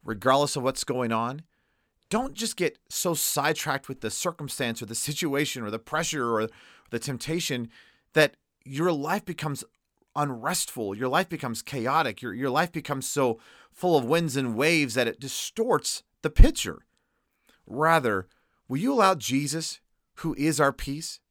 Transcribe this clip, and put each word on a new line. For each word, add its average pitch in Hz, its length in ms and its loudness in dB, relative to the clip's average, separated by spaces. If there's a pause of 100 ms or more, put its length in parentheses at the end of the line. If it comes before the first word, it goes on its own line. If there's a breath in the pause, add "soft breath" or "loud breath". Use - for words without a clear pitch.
regardless 131 520 2
of 135 80 -4
what's 131 200 -2
going 127 280 -2
on, 120 320 -4 (680)
don't 262 240 -2
just 220 240 -6
get 175 220 -2 (100)
so - 240 -2
sidetracked 151 720 -2
with 135 140 -10
the 110 80 -4
circumstance 135 720 -4
or 113 60 -10
the 113 80 -10
situation 143 680 -2
or 107 80 -6
the 110 80 -6
pressure 147 580 -2
or 110 140 0 (400 loud breath)
the 117 100 -6
temptation 135 720 -6 (440 soft breath)
that 151 220 4 (280)
your 151 280 -2
life 160 320 -2
becomes 151 400 -6 (520)
unrestful, 131 800 -4
your 127 140 -2
life 180 200 0
becomes 127 320 -6
chaotic, 135 600 -2
your, 113 100 -6
your 131 160 -2
life 165 220 0
becomes 143 360 -6
so 123 320 0 (320 loud breath)
full 180 240 2
of 127 100 4
winds 156 300 0
and 127 200 -2
waves 143 400 2
that 123 120 2
it - 120 -6
distorts - 840 -2 (220)
the 156 80 -2
picture. - 480 8 (880 soft breath)
Rather, 117 600 2 (400)
will 131 100 -4
you 247 160 0
allow 196 200 6
Jesus, 139 680 -2 (400)
who 160 160 -4
is 151 260 0
our 139 100 6
peace - 480 -8 (120)